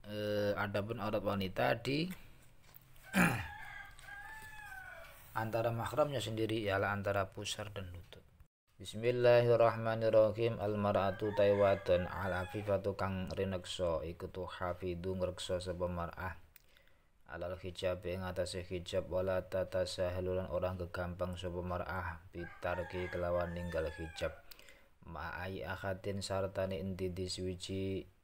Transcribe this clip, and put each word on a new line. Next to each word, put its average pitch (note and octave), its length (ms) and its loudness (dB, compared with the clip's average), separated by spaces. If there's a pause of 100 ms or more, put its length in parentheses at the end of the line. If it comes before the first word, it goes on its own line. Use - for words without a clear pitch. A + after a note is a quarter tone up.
Eh, G#2 480 2
adapun G#2 400 0
aurat G#2 240 0
wanita G2+ 560 2
di D3 320 -2 (1040)
<clears throat> C#3 360 4 (2000)
antara A2+ 240 0
mahramnya B2 480 0
sendiri A2 480 0
ialah G2 240 2
antara G2+ 400 0
pusar G#2 400 -8
dan F#2 240 -8
lutut. - 320 -16 (540)
Bismillahirrahmanirrahim. A2+ 1800 6
Al G#2 160 0
mar'atu G2+ 560 2
taiwadun G2 720 6
al F#2 400 -2
afifatu G2+ 480 0
kang F#2+ 320 -2
rinekso F2 800 0
iku E2+ 240 -8
tu F2+ 160 -6
hafidu F2+ 720 -4
ngrekso F2+ 400 -2
sapa F2 260 -4
mar'ah. E2+ 540 -4 (920)
Alal F2 300 -6
hijab F2+ 480 -2
ing F#2 160 -2
atase F2+ 400 -2
hijab F2+ 480 -4
wala F#2 340 2
tatasahalu F#2 920 0
lan F#2 80 -4
ora F2+ 320 0
gegampang F2 560 -4
sapa F2+ 240 -4
mar'ah F2 720 -4
bitarki F2 800 -4
kelawan F2 400 0
ninggal E2+ 340 -2 (140)
hijab. D#2+ 320 -6 (800)
Ma'ai E2+ 500 -8
akhatin F#2+ 640 -4
sartane F#2+ 560 -2
endi F#2 320 -4
di F2+ 160 -4
suwiji F#2+ 800 -4 (160)